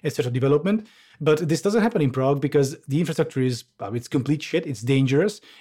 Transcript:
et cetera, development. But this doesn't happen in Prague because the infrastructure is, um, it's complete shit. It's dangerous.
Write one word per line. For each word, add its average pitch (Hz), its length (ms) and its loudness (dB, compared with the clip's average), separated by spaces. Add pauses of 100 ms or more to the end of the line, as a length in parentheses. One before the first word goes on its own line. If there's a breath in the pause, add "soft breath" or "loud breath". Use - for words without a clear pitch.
et 143 100 -2
cetera, 123 180 -2
development. 147 540 0 (340 loud breath)
But 151 280 2
this 160 120 0
doesn't 208 220 2
happen 226 180 0
in 135 120 2
Prague 135 280 0
because 143 360 0 (100)
the 143 140 0
infrastructure 156 420 -2
is, 127 220 -2 (160)
um, 104 160 -8
it's 120 100 -8
complete 143 340 -2
shit. 175 240 -4
It's 127 180 -8
dangerous. 135 580 2 (200 loud breath)